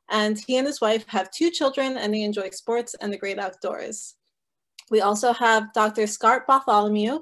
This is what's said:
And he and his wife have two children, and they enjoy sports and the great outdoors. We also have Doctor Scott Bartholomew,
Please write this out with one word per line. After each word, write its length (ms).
And 300
he 160
and 100
his 140
wife 300
have 200
two 220
children, 460
and 160
they 80
enjoy 300
sports 500
and 100
the 60
great 200
outdoors. 760
We 120
also 320
have 400
Doctor 340
Scott 400
Bartholomew, 760